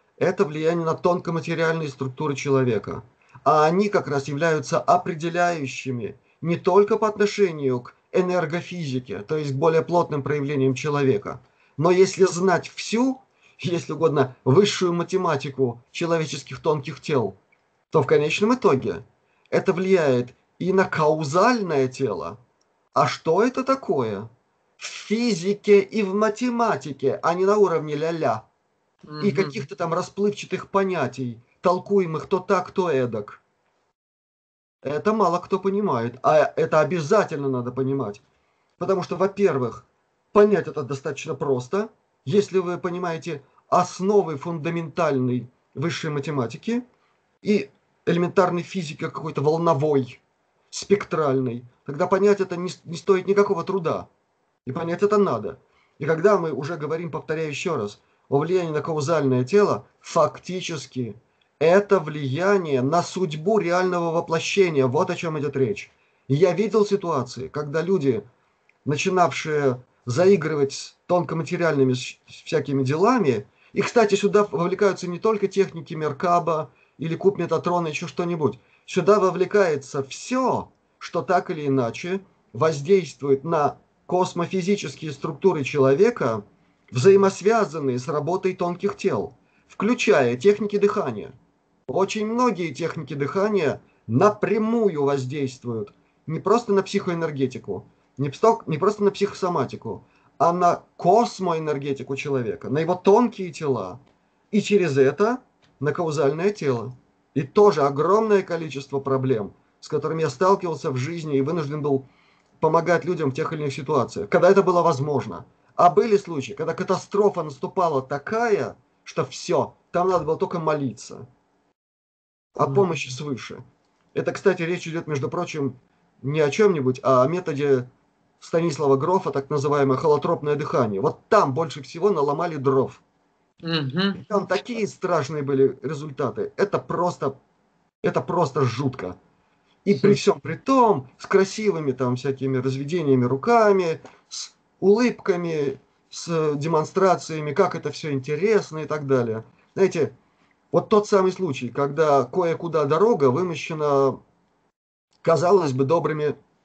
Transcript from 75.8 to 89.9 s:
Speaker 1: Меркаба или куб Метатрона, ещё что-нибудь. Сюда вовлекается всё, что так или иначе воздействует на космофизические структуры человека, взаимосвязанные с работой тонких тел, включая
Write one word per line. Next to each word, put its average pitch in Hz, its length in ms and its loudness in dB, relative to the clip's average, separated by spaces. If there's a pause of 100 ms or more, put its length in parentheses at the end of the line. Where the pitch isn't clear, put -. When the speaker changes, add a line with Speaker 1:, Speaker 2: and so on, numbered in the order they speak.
Speaker 1:
Меркаба 156 760 0 (280)
или 160 160 -4
куб 196 240 2
Метатрона, 170 500 0
ещё 151 180 -6
что-нибудь. 170 520 -2 (260)
Сюда 190 340 4
вовлекается 175 840 0
всё, 226 640 -4 (300)
что - 220 -6
так 180 280 0
или 151 180 -6
иначе 135 540 -2 (300)
воздействует 143 920 0
на 151 340 0 (280)
космофизические 175 1080 -2
структуры 156 520 -2
человека, 139 800 2 (480)
взаимосвязанные 180 1080 2
с 127 100 -10
работой 165 460 -2
тонких 175 440 -4
тел, 120 360 -2 (340)
включая 160 720 2